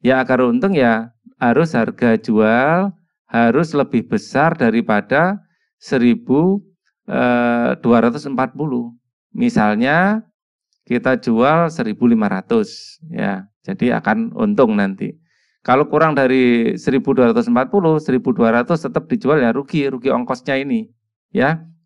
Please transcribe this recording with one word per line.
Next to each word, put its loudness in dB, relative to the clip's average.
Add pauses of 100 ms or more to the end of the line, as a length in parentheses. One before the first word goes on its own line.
Ya, 2
agar 0
untung, 2
ya, 0 (260)
harus 2
harga 0
jual 2 (400)
harus 2
lebih -2
besar 0
daripada 0 (400)
seribu, 0 (480)
eh, -2
dua 2
ratus -2
empat -4
puluh. -6 (400)
Misalnya, 0 (580)
kita -2
jual 2
seribu -2
lima 2
ratus, -4
ya. -8 (160)
Jadi, -2
akan -2
untung 2
nanti. -4 (480)
Kalau 2
kurang 0
dari 2
seribu -2
dua 4
ratus 0
empat 0
puluh, 2
seribu -2
dua 2
ratus 0
tetap -6
dijual, 0
ya, 2
rugi, -4
rugi -4
ongkosnya -4
ini, -4 (400)
ya. -2 (220)